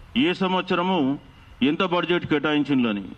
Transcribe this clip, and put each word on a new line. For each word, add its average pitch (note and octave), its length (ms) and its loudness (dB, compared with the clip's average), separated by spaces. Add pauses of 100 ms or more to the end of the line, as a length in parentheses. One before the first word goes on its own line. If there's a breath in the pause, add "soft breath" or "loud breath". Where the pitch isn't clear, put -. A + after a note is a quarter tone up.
(160)
ఏ D#3 160 2
సంవత్సరము F3+ 840 0 (440 loud breath)
ఎంత D#3+ 200 0
బడ్జెట్ E3+ 440 0
కేటాయించిండ్రు C#3+ 640 0
అని. G2+ 140 -4 (140)